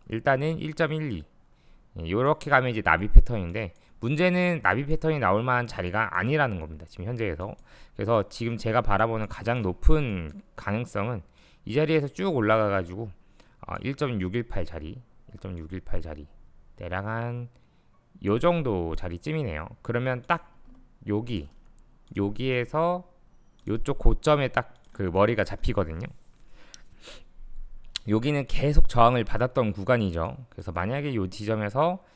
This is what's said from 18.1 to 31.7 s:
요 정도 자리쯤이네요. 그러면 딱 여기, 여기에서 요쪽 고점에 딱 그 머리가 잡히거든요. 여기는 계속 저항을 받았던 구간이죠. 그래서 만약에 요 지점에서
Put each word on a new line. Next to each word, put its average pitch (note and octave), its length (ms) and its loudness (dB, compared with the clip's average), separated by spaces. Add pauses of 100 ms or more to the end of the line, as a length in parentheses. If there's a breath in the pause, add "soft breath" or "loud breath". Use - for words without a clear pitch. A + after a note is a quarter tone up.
요 G#2 140 0
정도 B2 560 0
자리쯤이네요. F2+ 720 -6 (140)
그러면 B2 460 -4
딱 - 300 -4 (500)
여기, G#2 420 -4 (640)
여기에서 C3 920 -2 (600)
요쪽 A#2 320 0
고점에 C3+ 500 4
딱 - 280 -4 (200)
그 G2 60 -2
머리가 G2 400 4
잡히거든요. F2+ 640 0 (2000 loud breath)
여기는 B2+ 380 0
계속 D3 420 8
저항을 A#2+ 360 6
받았던 A2+ 500 0
구간이죠. G2 640 0 (120)
그래서 F#2 220 -12
만약에 B2+ 440 -4
요 F#2+ 120 -2
지점에서 A2 760 -4 (120)